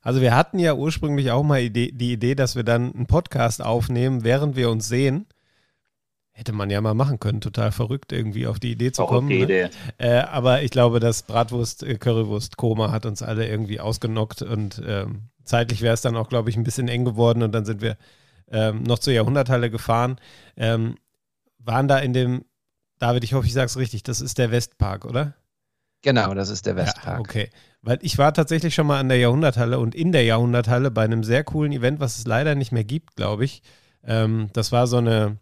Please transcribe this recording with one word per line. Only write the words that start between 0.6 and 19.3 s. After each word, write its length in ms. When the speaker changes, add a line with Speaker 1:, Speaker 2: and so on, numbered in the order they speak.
Speaker 1:
ursprünglich 560
auch 120
mal 180
Idee, 320
die 200
Idee, 220
dass 200
wir 100
dann 300
einen 120
Podcast 580
aufnehmen, 600
während 320
wir 120
uns 200
sehen. 380
Hätte 200
man 160
ja 120
mal 140
machen 260
können, 200
total 300
verrückt 420
irgendwie 360
auf 100
die 140
Idee 180
zu 160
Speaker 2:
Verrückte 80
Speaker 1:
kommen, 240
ne? 60
Speaker 2:
Idee. 240
Speaker 1:
Äh, 200
aber 440
ich 100
glaube, 280
das 260
Bratwurst-, 580
äh, 120
Currywurst-Koma 920
hat 160
uns 160
alle 260
irgendwie 320
ausgenockt 600
und, 420
ähm, 440
zeitlich 360
wäre 140
es 80
dann 140
auch, 120
glaub 200
ich, 80
ein 80
bisschen 240
eng 160
geworden 380
und 100
dann 120
sind 160
wir, 160
ähm, 320
noch 160
zur 140
Jahrhunderthalle 580